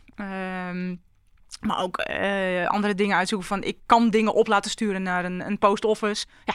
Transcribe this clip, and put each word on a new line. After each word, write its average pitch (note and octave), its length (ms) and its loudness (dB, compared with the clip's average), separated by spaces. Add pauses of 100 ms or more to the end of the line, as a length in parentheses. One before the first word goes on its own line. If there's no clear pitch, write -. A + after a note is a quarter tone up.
(160)
Ehm, F#3 800 -6 (680)
maar - 180 -2
ook, F#3 180 -4
eh, F#3 680 -2
andere G#3 280 0
dingen G3 220 2
uitzoeken F#3 300 -2
van, G3 160 -4
ik - 220 -6
kan A#3 240 6
dingen G#3+ 240 2
op G#3+ 140 4
laten G3+ 240 2
sturen G3 320 -2
naar F3+ 220 -2
een, F3+ 200 -6
een G3+ 120 -2
post G3+ 280 4
office. G#3+ 400 0 (200)
Ja, G3 100 -2